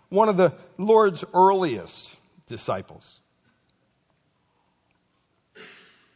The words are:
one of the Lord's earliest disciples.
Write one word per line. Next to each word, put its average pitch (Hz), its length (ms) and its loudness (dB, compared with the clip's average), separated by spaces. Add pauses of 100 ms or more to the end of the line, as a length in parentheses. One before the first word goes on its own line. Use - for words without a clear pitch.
one 214 220 2
of 185 80 0
the 175 160 2 (240)
Lord's 214 460 2 (100)
earliest 180 760 0 (380)
disciples. - 720 -12 (3000)